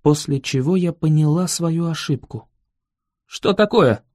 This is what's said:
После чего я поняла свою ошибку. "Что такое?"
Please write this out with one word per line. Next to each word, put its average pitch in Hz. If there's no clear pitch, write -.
После 147
чего 139
я 175
поняла 156
свою 170
ошибку. 151
"Что -
такое?" 196